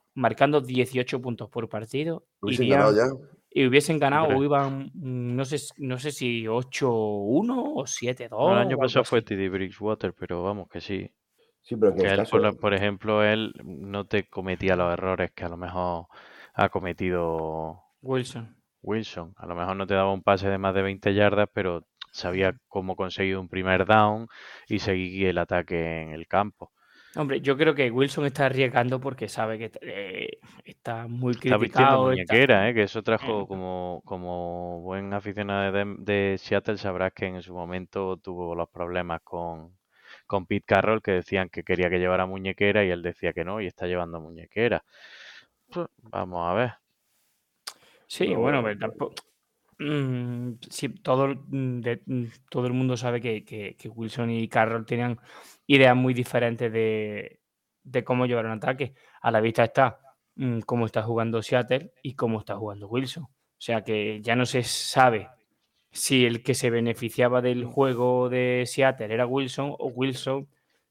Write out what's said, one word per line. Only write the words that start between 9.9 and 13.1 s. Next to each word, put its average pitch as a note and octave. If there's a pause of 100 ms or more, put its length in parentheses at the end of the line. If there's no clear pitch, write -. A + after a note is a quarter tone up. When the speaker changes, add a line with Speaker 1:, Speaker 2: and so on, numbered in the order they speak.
Speaker 3:
pero F2+
vamos G2
que F2
sí. F#2+ (520)
Speaker 2:
Sí, -
pero G#2+
que F2+
Speaker 3:
Que F#2
Speaker 2:
el G2
Speaker 3:
él, G2
Speaker 2:
caso A2
Speaker 3:
por G#2
la, G#2
por G2+
ejemplo, G#2